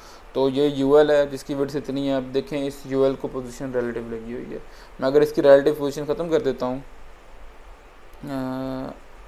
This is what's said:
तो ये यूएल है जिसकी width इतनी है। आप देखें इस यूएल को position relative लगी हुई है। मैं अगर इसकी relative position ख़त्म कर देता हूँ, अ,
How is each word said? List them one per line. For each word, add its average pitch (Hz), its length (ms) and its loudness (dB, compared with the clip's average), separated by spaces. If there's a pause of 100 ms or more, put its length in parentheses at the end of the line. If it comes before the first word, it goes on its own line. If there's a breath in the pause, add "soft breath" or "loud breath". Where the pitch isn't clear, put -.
(360 loud breath)
तो 135 140 2
ये 139 200 2
यूएल 143 420 6
है 143 200 4
जिसकी 139 240 -8
width 139 220 -4
इतनी 139 300 -4
है। 135 100 0
आप 131 60 -2 (100)
देखें 135 260 -4
इस 139 280 -6
यूएल 135 280 2
को 131 140 -8
position 131 460 -10
relative 117 380 -4
लगी 113 200 -10
हुई 123 120 -10
है। - 180 -12 (380 loud breath)
मैं 131 80 0
अगर 143 140 6
इसकी 151 180 0
relative 143 340 8
position 143 320 -4
ख़त्म 151 240 -2
कर 156 120 2
देता 127 240 -2
हूँ, 131 160 -4 (1400)
अ, 131 680 -6 (360)